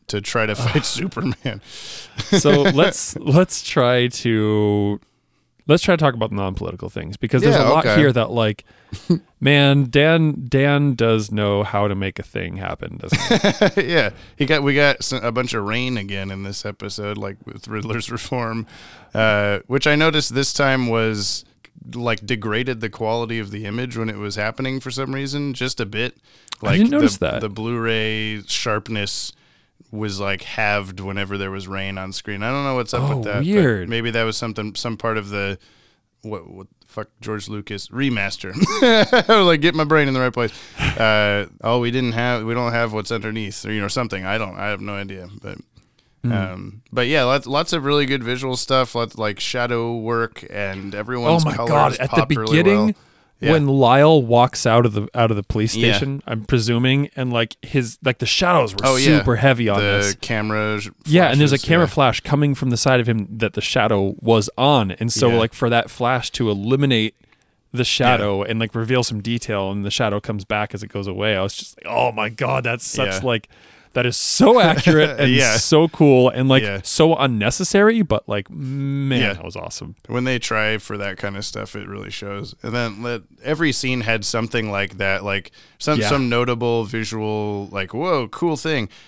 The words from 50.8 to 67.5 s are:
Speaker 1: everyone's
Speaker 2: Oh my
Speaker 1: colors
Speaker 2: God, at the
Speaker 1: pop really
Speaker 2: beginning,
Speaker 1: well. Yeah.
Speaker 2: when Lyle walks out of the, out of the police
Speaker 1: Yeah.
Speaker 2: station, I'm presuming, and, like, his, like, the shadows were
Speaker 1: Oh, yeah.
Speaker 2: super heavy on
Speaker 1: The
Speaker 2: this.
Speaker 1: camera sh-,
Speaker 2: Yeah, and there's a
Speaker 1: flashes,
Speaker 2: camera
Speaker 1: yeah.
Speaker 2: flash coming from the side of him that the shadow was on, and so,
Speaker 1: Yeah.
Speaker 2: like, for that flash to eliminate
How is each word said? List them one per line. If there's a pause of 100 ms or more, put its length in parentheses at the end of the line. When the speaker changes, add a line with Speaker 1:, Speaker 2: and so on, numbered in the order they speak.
Speaker 1:
everyone's
Speaker 2:
Oh
my
Speaker 1:
colors
Speaker 2:
God,
at
the
Speaker 1:
pop
really (120)
Speaker 2:
beginning,
Speaker 1:
well. (460)
Yeah.
Speaker 2:
when
Lyle
walks
out
of
the,
out
of
the
police
Speaker 1:
Yeah.
Speaker 2:
station,
I'm
presuming,
and,
like,
his,
like,
the
shadows
were
Speaker 1:
Oh,
yeah.
Speaker 2:
super
heavy
on
Speaker 1:
The
Speaker 2:
this.
Speaker 1:
camera
sh-, (160)
Speaker 2:
Yeah,
and
there's
a
Speaker 1:
flashes,
Speaker 2:
camera
Speaker 1:
yeah.
Speaker 2:
flash
coming
from
the
side
of
him (100)
that
the
shadow
was
on,
and
so,
Speaker 1:
Yeah.
Speaker 2:
like,
for
that
flash
to
eliminate (600)